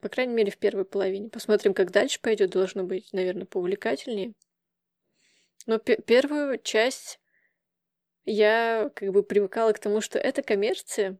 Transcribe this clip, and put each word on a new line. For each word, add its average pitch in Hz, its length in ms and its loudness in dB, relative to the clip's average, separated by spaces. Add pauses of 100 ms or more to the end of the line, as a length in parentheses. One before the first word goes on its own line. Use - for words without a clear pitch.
По 208 80 -8
крайней 247 260 -2
мере, 214 160 2
в - 80 -14
первой 202 260 0
половине. 196 460 -4
Посмотрим, 208 420 2
как 185 180 2
дальше 214 300 2
пойдет. 208 300 2
Должно 185 340 -2
быть, 185 280 -8
наверное, 190 340 -4
поувлекательнее. 208 880 -4 (1300)
Но 220 120 0
пе-, 240 240 2
первую 277 560 2
часть - 600 -2 (1080)
я 214 680 2
как 196 180 -6
бы 196 100 4
привыкала 208 500 2
к 208 60 -2
тому, 214 220 -2
что - 180 -4
это 269 240 -2
коммерция 202 760 -2